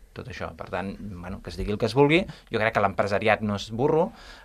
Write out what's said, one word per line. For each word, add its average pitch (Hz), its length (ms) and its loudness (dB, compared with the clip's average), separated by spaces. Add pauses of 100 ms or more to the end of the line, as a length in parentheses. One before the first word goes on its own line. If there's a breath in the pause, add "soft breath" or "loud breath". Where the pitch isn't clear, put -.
(140)
tot - 160 -10
això. 82 280 -8
Per 87 120 -12
tant, 95 240 -4 (240)
bueno, 92 240 -10
que - 80 -10
es 87 80 -10
digui 95 160 -2
el 104 80 -4
que 113 80 0
es 113 80 -4
vulgui, 143 240 6 (320 loud breath)
jo 107 80 2
crec 110 140 2
que 107 80 4
l'empresariat 104 580 2
no 104 160 0
és - 160 -8
burro, 156 380 2 (340 loud breath)